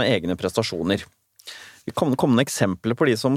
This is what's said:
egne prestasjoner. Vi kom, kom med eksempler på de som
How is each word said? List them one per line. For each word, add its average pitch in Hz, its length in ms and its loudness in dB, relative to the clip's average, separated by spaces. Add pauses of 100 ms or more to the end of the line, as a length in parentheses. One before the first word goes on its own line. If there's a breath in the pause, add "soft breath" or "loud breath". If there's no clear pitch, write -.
egne 90 320 0
prestasjoner. 95 640 -2 (840 loud breath)
Vi - 80 -8
kom, 147 240 0
kom 139 160 4
med 127 100 4
eksempler 104 480 -2
på 151 140 2
de 120 100 4
som 131 200 0